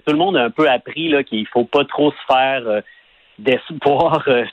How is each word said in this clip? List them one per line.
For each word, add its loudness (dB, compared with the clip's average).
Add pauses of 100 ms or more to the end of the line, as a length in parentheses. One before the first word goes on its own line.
tout 0
le 0
monde 0
a 2
un -4
peu 2
appris, -2
là, 2
qu'il -6
faut 0
pas 0
trop 0
se -2
faire, 0
euh, 0 (600)
d'espoir, 0
euh, 2